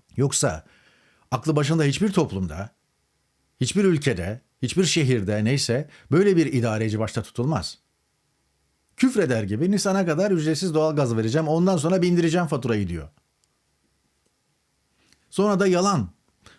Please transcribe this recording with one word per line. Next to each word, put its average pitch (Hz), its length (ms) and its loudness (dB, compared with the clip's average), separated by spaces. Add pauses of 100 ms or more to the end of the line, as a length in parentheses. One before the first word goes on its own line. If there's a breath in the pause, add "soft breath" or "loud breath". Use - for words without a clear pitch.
(180)
Yoksa 120 460 -2 (680 soft breath)
aklı 143 240 -2
başında 151 280 0
hiçbir 156 280 0
toplumda, 92 640 -4 (840)
hiçbir 170 220 0
ülkede, 123 580 0 (200)
hiçbir 165 220 0
şehirde 113 600 0
neyse 131 460 -2 (220 loud breath)
böyle 185 260 4
bir 156 160 2
idareci 110 460 0
başta 107 240 -4
tutulmaz. 120 540 -4 (1200)
Küfreder 160 460 2
gibi 117 280 -2
"Nisan'a 196 340 0
kadar 175 260 0
ücretsiz 160 420 0
doğalgaz 147 440 0
vereceğim, 120 300 0
ondan 175 300 2
sonra 170 240 0
bindireceğim 170 460 2
faturayı." 117 400 -2
diyor. 80 220 -8 (2250 soft breath)
Sonra 196 300 0
da 196 80 2
yalan. 175 420 2 (500 soft breath)